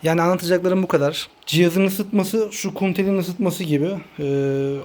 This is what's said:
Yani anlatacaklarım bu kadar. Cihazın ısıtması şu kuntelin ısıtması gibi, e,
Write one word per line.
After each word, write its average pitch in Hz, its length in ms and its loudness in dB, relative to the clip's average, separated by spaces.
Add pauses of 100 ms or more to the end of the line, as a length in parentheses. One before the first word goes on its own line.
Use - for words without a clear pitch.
Yani 165 200 2
anlatacaklarım 180 600 2
bu 180 60 -2
kadar. 147 400 0 (180)
Cihazın 175 400 4
ısıtması 202 640 0
şu 196 220 -6
kuntelin 196 440 0
ısıtması 175 460 -2
gibi, 151 260 0 (280)
e, 139 680 -2